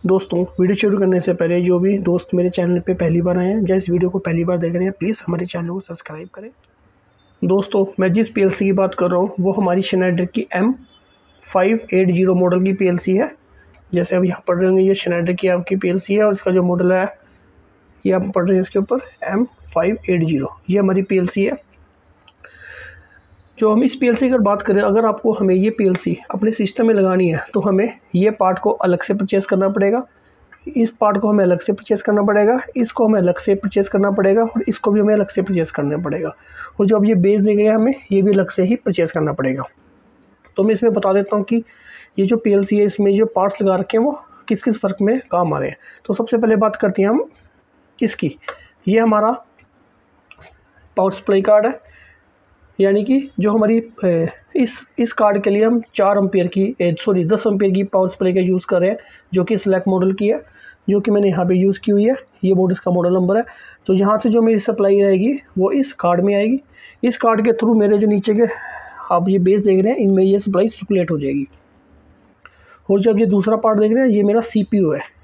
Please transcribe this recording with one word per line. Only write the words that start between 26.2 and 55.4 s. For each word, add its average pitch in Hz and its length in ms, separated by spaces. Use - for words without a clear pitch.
अपने 208 220
system 220 340
में 226 80
लगानी 185 340
है 160 160
तो 202 60
हमें 202 320
ये 190 160
part 185 280
को 208 120
अलग 180 320
से 196 120
purchase 196 320
करना 196 220
पड़ेगा, 202 340
इस 226 220
part 208 280
को 214 100
हमें 208 160
अलग 180 160
से - 120
purchase 202 300
करना 208 200
पड़ेगा, 208 360
इसको 226 300
हमें 214 140
अलग 180 180
से 202 160
purchase 196 340
करना 202 220
पड़ेगा 196 320
और 226 260
इसको - 220
भी 214 100
हमें 208 140
अलग 202 140
से 196 140
purchase 185 280
करना 147 280
पड़ेगा। 160 360
और 202 60
जो 214 100
अब 202 80
ये 220 120
base 196 240
देख 208 180
रहे 208 80
हैं 214 80
हमें 226 200
ये 196 100
भी 202 100
अलग 190 180
से 185 140
ही 220 120
purchase 175 360
करना 156 200
पड़ेगा। 135 360
तो 196 80
मैं 220 100
इसमें 226 180
बता 190 200
देता 202 240
हूँ 202 80
कि 233 180
ये 196 80
जो 226 100
पीएलसी 208 420
है 208 60
इसमें 202 300
जो 220 120
parts 196 260
लगा 190 140
रखे 190 220
हैं 226 60
वो 285 140
किस 208 140
किस 220 160
फ़र्क 190 240
में 220 160
काम 170 240
आ 143 40
रहे 139 120
हैं। - 80
तो 214 100
सबसे 226 240
पहले 220 180
बात 214 200
करते 196 260
हैं 196 60
हम 285 160
इसकी, - 380
ये 214 100
हमारा 220 320
power 190 160
supply 196 300
card 214 240
है, 269 160
यानी 196 260
कि 262 140
जो 208 120
हमारी, 220 240
ए, 165 240
इस, 247 240
इस 233 140
card 208 300